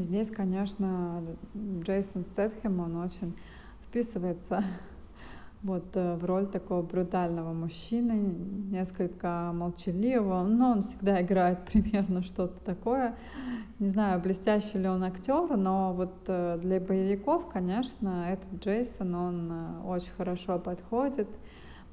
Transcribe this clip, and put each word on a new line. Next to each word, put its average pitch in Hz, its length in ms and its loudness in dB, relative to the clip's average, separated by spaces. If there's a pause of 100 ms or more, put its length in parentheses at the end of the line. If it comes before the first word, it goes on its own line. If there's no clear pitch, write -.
здесь, 202 280 0
конечно, 185 920 0 (340)
Джейсон 190 680 -2
Стэтхэм, 202 560 0
он 165 160 -2
очень 175 400 -4 (520)
вписывается 185 760 -2
<laughs> - 960 -10
вот, 185 340 -2
э, 175 200 2
в 170 80 -4
роль 185 220 2
такого 180 360 -2
брутального 170 680 0
мужчины, 226 640 0 (560)
несколько 175 840 -2
молчаливого, 185 920 2
но 240 260 6
он 202 100 4
всегда 190 400 2
играет 180 420 6
<laughs> - 80 -12
примерно 196 500 4
что-то - 420 -4
такое. 233 520 0 (640)
Не 196 80 2
знаю, 190 340 4
блестящий 202 560 2
ли 190 100 2
он 185 160 2
актёр, 277 520 2
но 190 380 4
вот, 180 340 -4
э, 175 340 0
для 185 180 2
боевиков, 196 720 2
конечно, 185 800 0
этот 190 340 -6
Джейсон, 208 500 0
он, 175 380 -2
э, 165 340 -6
очень 180 300 -2
хорошо 180 440 -2
подходит. 226 680 0 (640)